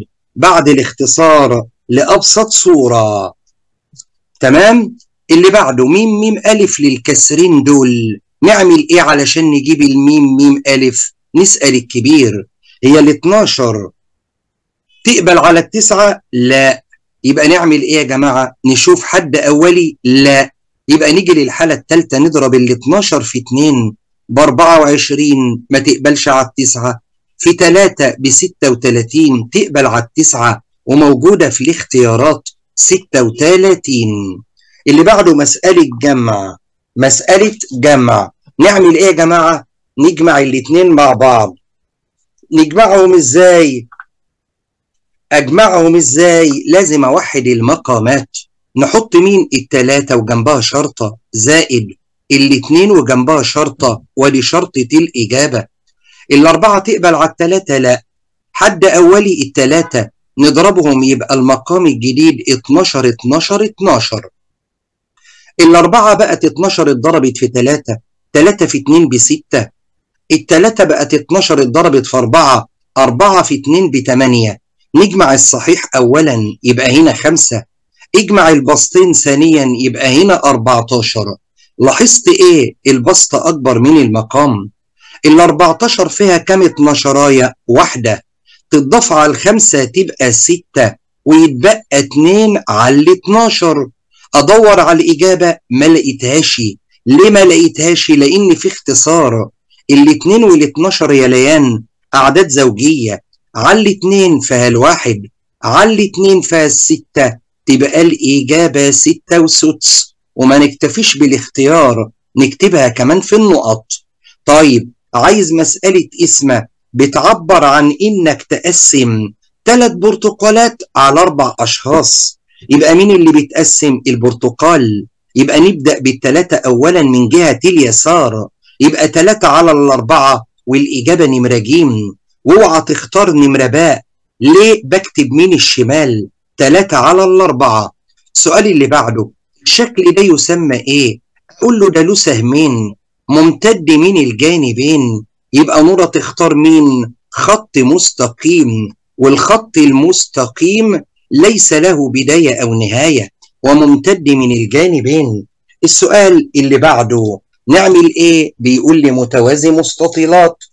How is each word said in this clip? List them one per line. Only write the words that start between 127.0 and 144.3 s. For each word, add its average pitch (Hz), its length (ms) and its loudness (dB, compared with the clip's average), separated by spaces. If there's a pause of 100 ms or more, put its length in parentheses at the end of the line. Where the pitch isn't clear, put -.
من 127 280 0
جهة 151 360 0
اليسار، 135 800 0 (320)
يبقى 151 280 0
تلاتة 190 400 0
على 160 240 2
الأربعة، 135 760 0 (200)
والإجابة 139 600 -2
نمرة 127 320 0
جيم. 117 580 -2 (280)
واوعى 165 380 4
تختار 180 500 -2
نمرة 139 340 2
باء. 143 360 0 (380)
ليه؟ 208 440 4
بكتب 156 480 -4
مين 175 220 2
الشمال؟ 123 760 -2 (300)
تلاتة 160 400 0
على 170 260 2
الأربعة. 139 680 0 (440)
السؤال 202 320 0
اللي 151 200 0
بعده، 117 420 -2 (340)
الشكل 233 480 0
ده 190 100 0
يسمى 165 540 0
إيه؟ 123 440 -4 (320)
أقول 233 280 -2
له: 196 100 2
"ده 160 120 0
له 185 140 0
سهمين، 123 800 -2 (360)
ممتد 160 640 0
من 175 260 2
الجانبين." 131 1080 -2 (300)